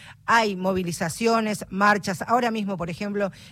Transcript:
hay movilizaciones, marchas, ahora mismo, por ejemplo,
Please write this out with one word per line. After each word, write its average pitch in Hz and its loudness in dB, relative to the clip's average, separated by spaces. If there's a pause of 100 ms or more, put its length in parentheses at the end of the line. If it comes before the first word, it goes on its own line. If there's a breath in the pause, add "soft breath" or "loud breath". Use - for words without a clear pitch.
(260 loud breath)
hay 220 4
movilizaciones, 190 0
marchas, 202 2
ahora 240 2
mismo, 202 -4
por 170 -6
ejemplo, 202 -4 (200 loud breath)